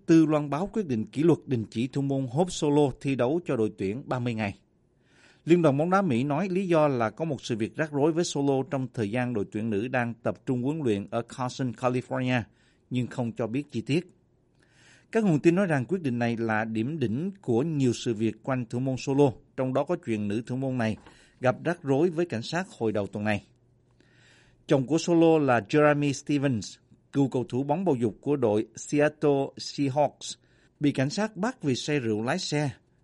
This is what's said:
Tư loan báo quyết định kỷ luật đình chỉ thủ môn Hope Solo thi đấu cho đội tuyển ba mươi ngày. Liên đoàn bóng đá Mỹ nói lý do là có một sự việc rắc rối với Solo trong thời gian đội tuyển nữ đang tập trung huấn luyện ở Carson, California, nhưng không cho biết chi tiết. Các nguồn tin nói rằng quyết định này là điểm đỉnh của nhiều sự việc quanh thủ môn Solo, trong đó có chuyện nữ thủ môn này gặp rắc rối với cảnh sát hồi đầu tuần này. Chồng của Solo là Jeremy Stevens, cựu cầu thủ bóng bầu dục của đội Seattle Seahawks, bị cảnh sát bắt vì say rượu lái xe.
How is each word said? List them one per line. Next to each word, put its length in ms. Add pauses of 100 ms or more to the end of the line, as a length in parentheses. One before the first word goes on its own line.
Tư 200
loan 240
báo 160
quyết 200
định 200
kỷ 160
luật 240
đình 240
chỉ 160
thủ 160
môn 280
Hope 200
Solo 320 (180)
thi 140
đấu 320
cho 100
đội 220
tuyển 280
ba 120
mươi 160
ngày. 240 (840)
Liên 180
đoàn 160
bóng 120
đá 120
Mỹ 220
nói 240
lý 200
do 200
là 220
có 140
một 180
sự 140
việc 200
rắc 160
rối 200
với 120
Solo 460
trong 240
thời 160
gian 240
đội 180
tuyển 180
nữ 180
đang 260
tập 200 (120)
trung 160
huấn 180
luyện 300
ở 120
Carson, 500
California, 680 (480)
nhưng 160
không 260
cho 140
biết 240
chi 100
tiết. 360 (960)
Các 120
nguồn 160
tin 140
nói 120
rằng 180
quyết 180
định 160
này 180
là 280
điểm 340
đỉnh 320 (120)
của 200
nhiều 300
sự 220
việc 280
quanh 240
thủ 120
môn 200
Solo, 340 (240)
trong 180
đó 100
có 120
chuyện 320
nữ 180
thủ 100
môn 220
này 180 (440)
gặp 240
rắc 180
rối 280
với 160
cảnh 160
sát 260 (100)
hồi 140
đầu 140
tuần 180
này. 200 (1200)
Chồng 200
của 120
Solo 400
là 300
Jeremy 440
Stevens, 640 (360)
cựu 160
cầu 200
thủ 140
bóng 220
bầu 120
dục 240
của 160
đội 300 (100)
Seattle 680 (100)
Seahawks, 800 (440)
bị 120
cảnh 180
sát 260
bắt 260
vì 120
say 260
rượu 220
lái 160
xe. 320 (320)